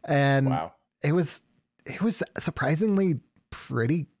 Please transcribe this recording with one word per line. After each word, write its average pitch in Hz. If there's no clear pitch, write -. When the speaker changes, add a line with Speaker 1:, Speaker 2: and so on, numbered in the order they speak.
Speaker 1:
And 139
Speaker 2:
Wow. 85
Speaker 1:
it 143
was, 170
it -
was 220
surprisingly 170
pretty 131